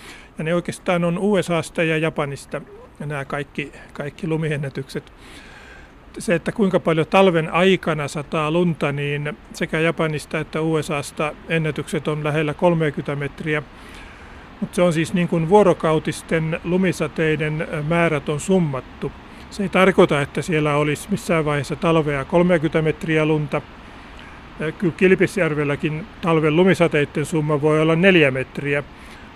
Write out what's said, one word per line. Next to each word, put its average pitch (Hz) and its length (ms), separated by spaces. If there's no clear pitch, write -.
Ja 160 60
ne 165 100
oikeastaan 175 500
on 170 140
U 196 240
S - 80
A:sta 165 320
ja 160 160
Japanista, 151 640
ja 151 60
nämä 143 180
kaikki, 143 480
kaikki - 340
lumiennätykset. 151 840
Se, 190 160
että 170 180
kuinka 190 280
paljon 160 260
talven 175 460
aikana 165 560
sataa 156 420
lunta, 170 420
niin 143 440
sekä 165 280
Japanista 160 580
että 156 220
U 160 220
S - 80
A:sta 151 420
ennätykset 156 600
on 151 160
lähellä 151 300
kolmekymmentä 160 600
metriä. 147 460
Mut - 140
se 185 80
on 175 100
siis 156 220
niin 175 140
kuin 165 200
vuorokautisten 165 1160
lumisateiden, 156 1080
ö, 156 100
määrät 160 460
on 151 120
summattu. 151 720
Se - 120
ei 190 60
tarkoita, 185 520
että 143 220
siellä 151 340
olisi 147 340
missään 165 340
vaiheessa 147 320
talvea 151 480
kolmekymmentä 170 580
metriä 156 440
lunta. 151 360
Ö, 156 120
kyllä 165 240
Kilpisjärvelläkin 156 1120
talven 156 360
lumisateiden 160 720
summa 151 340
voi 151 200
olla 160 160
neljä 170 340
metriä, 139 520